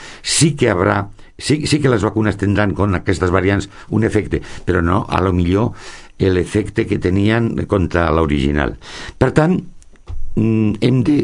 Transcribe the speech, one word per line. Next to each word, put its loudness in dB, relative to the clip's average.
Sí 2
que 2
haurà, 0
sí, -2
sí 2
que 2
les 2
vacunes 0
tindran 0
con 0
aquestes 0
variants 0
un 0
efecte, -2
però 0
no, 0
a -2
lo 2
millor, 2
l'efecte 0
que 0
tenien 2
contra 2
l'original. 0
Per 2
tant, 4
mm, 2
hem 4
de, 2